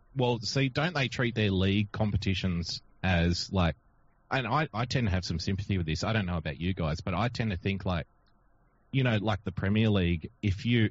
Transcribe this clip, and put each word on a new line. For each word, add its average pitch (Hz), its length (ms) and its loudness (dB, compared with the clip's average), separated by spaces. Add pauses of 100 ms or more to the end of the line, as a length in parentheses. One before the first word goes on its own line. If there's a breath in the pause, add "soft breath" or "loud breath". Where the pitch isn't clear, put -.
(160)
Well, 123 260 0
see, 135 280 0
don't 151 260 -2
they 135 140 0
treat 120 260 -2
their 107 160 2
league 98 400 2
competitions 92 880 -2 (220)
as, 87 500 2
like, 87 220 2 (560)
and 127 160 0
I, 147 260 0
I 113 120 -2
tend 127 220 0
to 90 60 0
have 90 120 0
some 85 120 -4
sympathy 95 400 -2
with 85 80 0
this. 78 180 -2
I 101 100 0
don't 107 120 0
know 87 120 -2
about 76 220 -6
you 90 140 -2
guys, 78 280 -2
but 95 120 -4
I 104 140 0
tend 110 240 -4
to 87 60 -4
think, 98 280 -4
like, 87 220 -2 (840)
you 135 120 2
know, 117 180 2
like 101 220 -2
the 92 80 -4
Premier 107 380 2
League, 87 420 2 (100)
if 101 240 0
you, 117 260 4